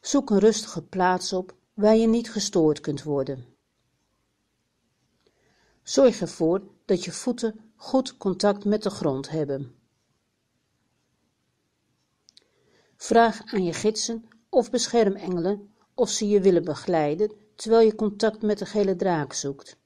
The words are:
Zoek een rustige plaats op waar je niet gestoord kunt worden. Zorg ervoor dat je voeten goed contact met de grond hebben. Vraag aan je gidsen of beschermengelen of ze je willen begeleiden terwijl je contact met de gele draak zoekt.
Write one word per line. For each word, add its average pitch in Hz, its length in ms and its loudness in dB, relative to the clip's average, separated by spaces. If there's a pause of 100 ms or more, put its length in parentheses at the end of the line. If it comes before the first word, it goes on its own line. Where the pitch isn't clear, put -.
Zoek 277 280 -2
een 202 100 4
rustige 208 440 0
plaats 180 500 -2
op 185 220 -6 (180)
waar 214 220 4
je 226 120 4
niet 226 240 0
gestoord 160 480 0
kunt 139 240 -6
worden. 139 420 -6 (2500)
Zorg - 380 4
ervoor 170 400 -2 (240)
dat 185 180 0
je 170 80 -10
voeten 233 480 -6 (160)
goed - 420 -4
contact 202 480 -2
met 208 180 0
de 196 60 -2
grond 139 400 -4
hebben. 143 460 -6 (3250)
Vraag 226 500 2
aan 196 180 -2
je 170 100 -2
gidsen 220 560 -4 (200)
of 240 200 2
beschermengelen 202 1040 0 (200)
of 214 160 0
ze - 180 -4
je 202 140 4
willen 180 220 4
begeleiden 160 680 -2 (240)
terwijl 226 300 4
je 214 100 2
contact 214 460 -2
met 208 160 0
de 196 80 -8
gele 202 300 0
draak 175 380 -2
zoekt. - 520 -10